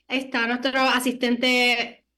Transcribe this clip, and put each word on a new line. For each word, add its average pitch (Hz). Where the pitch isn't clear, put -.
está 262
nuestro 254
asistente 247